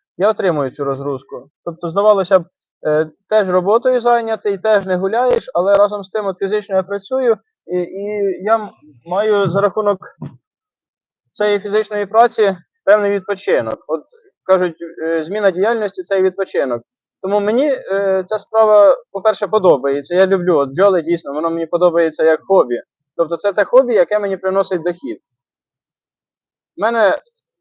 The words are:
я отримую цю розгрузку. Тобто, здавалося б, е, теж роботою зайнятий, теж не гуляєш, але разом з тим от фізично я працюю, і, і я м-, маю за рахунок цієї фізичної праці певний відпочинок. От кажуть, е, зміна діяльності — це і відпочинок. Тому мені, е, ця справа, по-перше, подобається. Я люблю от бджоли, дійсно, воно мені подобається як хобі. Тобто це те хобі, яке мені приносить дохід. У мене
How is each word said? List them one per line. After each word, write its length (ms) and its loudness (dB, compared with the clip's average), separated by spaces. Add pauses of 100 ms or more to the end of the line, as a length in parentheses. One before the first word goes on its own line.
(180)
я 120 2
отримую 420 -2
цю 120 -8
розгрузку. 680 -6 (160)
Тобто, 240 -8
здавалося 500 2
б, 60 -14 (420)
е, 240 0 (180)
теж 200 2
роботою 500 0
зайнятий, 580 -2
теж 280 0
не 120 -2
гуляєш, 560 -2
але 200 0
разом 300 2
з 60 -20
тим 160 -4
от 120 -6
фізично 380 -4
я 80 0
працюю, 540 -2 (280)
і, 120 -4
і 280 -6 (380)
я 120 2
м-, 160 -4 (380)
маю 400 0
за 120 -2
рахунок 380 0 (1300)
цієї 280 0
фізичної 460 -2
праці 520 2 (280)
певний 260 4
відпочинок. 760 -2
От 140 -4 (420)
кажуть, 320 0 (280)
е, 200 -2
зміна 280 0
діяльності — 520 -2
це 160 -2
і 40 2
відпочинок. 580 -2 (400)
Тому 180 0
мені, 280 0
е, 600 -2
ця 120 -4
справа, 580 4 (140)
по-перше, 360 -2
подобається. 680 2
Я 120 4
люблю 300 0
от 120 0
бджоли, 320 2
дійсно, 320 -4
воно 160 -2
мені 160 -4
подобається 580 0
як 240 2
хобі. 340 2 (360)
Тобто 200 -2
це 160 -2
те 100 0
хобі, 300 2
яке 260 2
мені 180 -4
приносить 440 -2
дохід. 360 -6 (1600)
У 40 -10
мене 360 2 (440)